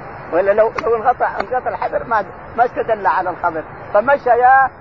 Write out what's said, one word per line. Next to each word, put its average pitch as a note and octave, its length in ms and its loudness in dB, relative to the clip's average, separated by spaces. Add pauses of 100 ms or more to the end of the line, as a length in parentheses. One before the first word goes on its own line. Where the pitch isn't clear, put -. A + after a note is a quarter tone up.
(340)
وإلا G3 180 2
لو، A3 200 4 (120)
لو A#3 120 0
انقطع، A#3 320 0 (120)
انقطع B3 300 -4
الحبر G3 340 -4
ما، G#3 220 -2 (320)
ما A#3+ 80 4
استدل G#3+ 420 -2
على F3+ 220 0
الخضر. E3 340 -4 (300)
فمشيا B3+ 760 4 (120)